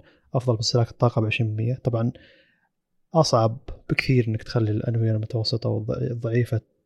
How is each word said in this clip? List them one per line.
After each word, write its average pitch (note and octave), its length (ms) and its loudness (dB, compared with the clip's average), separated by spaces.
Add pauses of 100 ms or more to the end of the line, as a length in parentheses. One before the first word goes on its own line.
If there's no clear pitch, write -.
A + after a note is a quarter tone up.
(340)
أفضل A#2+ 220 0
باستهلاك A2+ 340 2
الطاقة - 320 0
بعشرين A2 340 -2
بالمية. A#2 200 -2
طبعًا A#2 360 -2 (1040)
أصعب A#2+ 440 4 (320)
بكثير B2 380 2
إنك G#2+ 160 -2
تخلي A2 280 0
الأنوية A2+ 400 0
المتوسطة A2 580 -2
والض-، A2 200 -4
والضعيفة A#2+ 720 -2 (240)